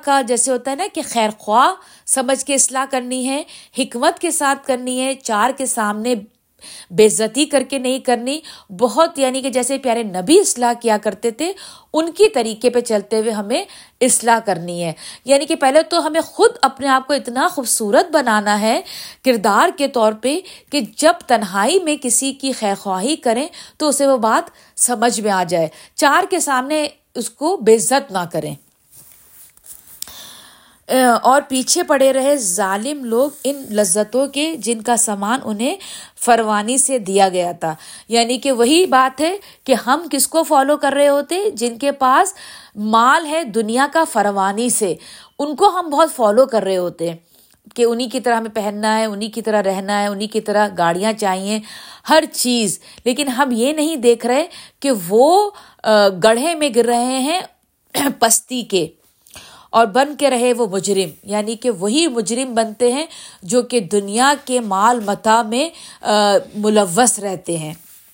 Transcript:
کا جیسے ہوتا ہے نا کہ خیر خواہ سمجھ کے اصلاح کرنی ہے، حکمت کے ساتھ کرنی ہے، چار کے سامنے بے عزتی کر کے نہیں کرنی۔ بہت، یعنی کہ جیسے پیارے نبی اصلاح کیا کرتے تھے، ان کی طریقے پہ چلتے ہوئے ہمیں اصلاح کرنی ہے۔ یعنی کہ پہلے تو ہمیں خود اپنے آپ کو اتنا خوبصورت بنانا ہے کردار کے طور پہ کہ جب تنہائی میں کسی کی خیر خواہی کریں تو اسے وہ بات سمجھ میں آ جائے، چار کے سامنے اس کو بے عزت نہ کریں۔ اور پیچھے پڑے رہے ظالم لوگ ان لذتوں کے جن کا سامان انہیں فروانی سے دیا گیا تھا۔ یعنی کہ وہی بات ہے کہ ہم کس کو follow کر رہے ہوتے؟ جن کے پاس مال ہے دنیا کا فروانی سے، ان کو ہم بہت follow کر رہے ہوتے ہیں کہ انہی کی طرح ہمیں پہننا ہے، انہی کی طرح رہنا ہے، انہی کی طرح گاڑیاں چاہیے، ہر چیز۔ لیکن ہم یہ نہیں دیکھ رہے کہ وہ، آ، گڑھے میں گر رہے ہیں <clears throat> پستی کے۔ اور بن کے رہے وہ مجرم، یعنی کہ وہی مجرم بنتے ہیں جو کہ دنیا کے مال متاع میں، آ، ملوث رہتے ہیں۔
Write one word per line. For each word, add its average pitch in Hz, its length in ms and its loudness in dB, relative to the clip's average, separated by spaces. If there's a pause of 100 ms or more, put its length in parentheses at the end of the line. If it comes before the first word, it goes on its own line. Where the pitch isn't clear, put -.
کا 277 180 2
جیسے 240 300 -2
ہوتا 254 200 -2
ہے 277 40 -4
نا 349 180 -6
کہ 320 120 -6
خیر 220 320 0
خواہ 254 360 2 (320)
سمجھ 262 400 -2
کے 285 80 -2
اصلاح 262 380 0
کرنی 254 360 -4
ہے، 277 160 -4 (340)
حکمت 269 420 -2
کے 339 120 -2
ساتھ 277 360 -2
کرنی 254 340 -4
ہے، 262 140 -4
چار 226 420 -2
کے 269 80 -6
سامنے 220 500 -2 (760)
بے 202 160 6
عزتی 220 400 0
کر 285 180 0
کے 269 140 -6
نہیں 254 220 -2
کرنی۔ 247 400 -2 (400)
بہت، 285 400 2
یعنی 262 220 0
کہ 269 80 -4
جیسے 247 280 -2
پیارے 240 260 -2
نبی 190 360 2
اصلاح 240 340 0
کیا 226 240 0
کرتے 214 340 -4
تھے، 320 220 -6 (400)
ان 320 180 0
کی 403 180 4
طریقے 226 400 -2
پہ 240 120 0
چلتے 220 380 -2
ہوئے 220 120 -2
ہمیں 214 320 -4 (380)
اصلاح 233 380 2
کرنی 175 440 -4
ہے۔ 165 100 -4 (320)
یعنی 277 200 2
کہ 320 100 -2
پہلے 277 280 4
تو 320 240 -2
ہمیں 311 140 0
خود - 280 2 (120)
اپنے 262 260 -2
آپ 262 200 2
کو 294 60 0
اتنا 254 380 -2
خوبصورت 262 600 0
بنانا 214 500 2
ہے 233 200 0 (440)
کردار 233 520 2
کے 277 100 0
طور 226 260 2
پہ 262 260 -2 (320)
کہ 285 80 0 (180)
جب 320 160 4 (140)
تنہائی 208 520 2
میں 311 220 0
کسی 262 320 -2
کی 269 180 -6
خیر 214 240 -2
خواہی 196 400 -4
کریں 254 320 -2 (300)
تو 302 100 -2
اسے 277 200 2
وہ 269 100 4
بات 233 340 0 (280)
سمجھ 233 400 0
میں 208 120 -2
آ 185 120 0
جائے، 165 240 0 (280)
چار 302 340 2
کے 359 100 -2
سامنے 285 480 -2 (280)
اس 240 140 -8
کو 349 280 -2
بے 220 180 6
عزت 226 360 0
نہ 185 200 -4
کریں۔ 151 240 -6 (2750)
اور 269 260 4
پیچھے 269 360 -2
پڑے 269 300 4
رہے 262 220 2
ظالم 214 720 -4
لوگ 240 240 0 (140)
ان 269 260 -4
لذتوں 214 580 0
کے 302 280 -4
جن 226 260 -4
کا 233 160 0
سامان 214 460 -2
انہیں 226 320 -4 (460)
فروانی 226 560 2
سے 262 200 0
دیا 196 320 2
گیا 180 220 -2
تھا۔ 160 240 -6 (320)
یعنی 233 300 0
کہ 269 140 -2
وہی 262 340 4
بات 262 360 2
ہے 339 160 0 (260)
کہ 262 120 2 (120)
ہم 311 240 0
کس 277 160 0
کو 320 160 0
follow 294 340 2
کر 285 160 0
رہے 285 140 4
ہوتے؟ 285 420 0
جن 233 280 -6
کے 277 140 -2
پاس 277 420 2 (420)
مال 226 500 4
ہے 311 180 -4
دنیا 226 500 -2
کا 330 100 2
فروانی 202 640 0
سے، 196 260 -2 (440)
ان 285 160 -4
کو 370 240 2
ہم 349 100 -6
بہت 302 260 2
follow 226 300 4
کر 226 180 -2
رہے 190 140 -2
ہوتے 170 320 -4
ہیں 165 80 -10 (560)
کہ 240 100 0
انہی 233 260 0
کی 254 100 -6
طرح 240 160 0
ہمیں 226 140 -4
پہننا 214 500 -2
ہے، 220 60 0
انہی 208 220 -6
کی 220 140 -8
طرح 214 220 0
رہنا 196 380 -2
ہے، 202 60 -2
انہی 202 200 -6
کی 214 140 -4
طرح 208 260 0 (100)
گاڑیاں 175 360 0
چاہیے، 202 460 -2 (500)
ہر 311 140 6 (100)
چیز۔ 233 460 -2 (260)
لیکن 277 220 0
ہم 262 240 0
یہ 240 220 0
نہیں 311 220 -2
دیکھ 233 300 2
رہے 262 200 2 (340)
کہ 277 120 0 (180)
وہ، 339 420 4 (320)
آ، 208 240 4
گڑھے 220 480 2
میں 302 200 -2
گر 233 100 4
رہے 240 340 0
ہیں 302 200 -2 (540)
<clears throat> 277 260 -4
پستی 240 420 0
کے۔ 180 260 -2 (840)
اور 233 120 6
بن 262 300 0
کے 277 140 0
رہے 247 240 2
وہ 233 140 0
مجرم، 190 420 -2 (140)
یعنی 214 320 -4
کہ 233 140 -2
وہی 214 380 0
مجرم 240 460 -4
بنتے 226 400 0
ہیں 294 120 -4 (360)
جو 226 200 0
کہ 240 180 -2
دنیا 208 540 0 (120)
کے 247 140 -2
مال 214 400 2
متاع 214 420 2
میں، 240 280 -2 (360)
آ، 214 60 0 (440)
ملوث 208 640 2
رہتے 185 380 -6
ہیں۔ 156 160 -8 (400)